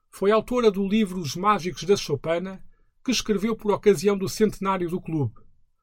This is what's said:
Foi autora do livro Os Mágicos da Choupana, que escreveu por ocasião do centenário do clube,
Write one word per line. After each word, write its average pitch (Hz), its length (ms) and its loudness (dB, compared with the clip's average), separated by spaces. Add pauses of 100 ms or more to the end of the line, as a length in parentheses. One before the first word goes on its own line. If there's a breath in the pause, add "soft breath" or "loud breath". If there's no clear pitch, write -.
(100)
Foi 196 200 0
autora 220 400 2
do 196 160 -2
livro 190 320 0
Os 147 160 -6
Mágicos 185 480 -2
da 196 140 4
Choupana, 175 680 -4 (420)
que - 60 -2
escreveu 214 460 0
por 208 160 -2
ocasião 196 440 2
do 185 120 -4
centenário 190 600 0
do 175 120 -4
clube, 147 340 -4 (480)